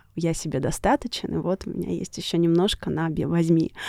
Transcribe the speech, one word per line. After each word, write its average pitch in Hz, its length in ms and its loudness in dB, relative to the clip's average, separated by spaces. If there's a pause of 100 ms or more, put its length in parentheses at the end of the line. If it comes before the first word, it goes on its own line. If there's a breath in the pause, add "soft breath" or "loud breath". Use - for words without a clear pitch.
(160)
я 165 180 -2
себе 147 260 -4
достаточен, - 760 0
и - 20 0
вот 170 300 -2
у - 20 -8
меня 180 220 -4
есть - 260 -6
еще - 200 -4
немножко, 170 520 4
на, 156 220 -2
бе-, - 160 -2
возьми. 165 460 4 (160 loud breath)